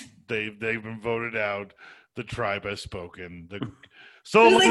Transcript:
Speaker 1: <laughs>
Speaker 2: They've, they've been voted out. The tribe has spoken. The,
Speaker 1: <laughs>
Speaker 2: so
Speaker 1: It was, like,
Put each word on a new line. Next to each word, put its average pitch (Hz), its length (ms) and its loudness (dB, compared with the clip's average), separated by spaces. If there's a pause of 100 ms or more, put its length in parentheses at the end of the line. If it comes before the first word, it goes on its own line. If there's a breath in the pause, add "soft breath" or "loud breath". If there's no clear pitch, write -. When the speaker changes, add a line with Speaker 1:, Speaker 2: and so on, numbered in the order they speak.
(120)
Speaker 1:
<laughs> - 160 -20
Speaker 2:
They've, 107 320 -4
they've 113 220 -2
been 110 180 -12
voted 117 380 -4
out. 101 340 -4 (420 loud breath)
The 123 80 -8
tribe 101 420 -4
has 101 180 -8
spoken. 87 680 -14
The, 98 100 -12
Speaker 1:
<laughs> - 640 -16
Speaker 2:
so 226 220 8
Speaker 1:
It 226 80 8
was, 226 120 6
like, - 40 8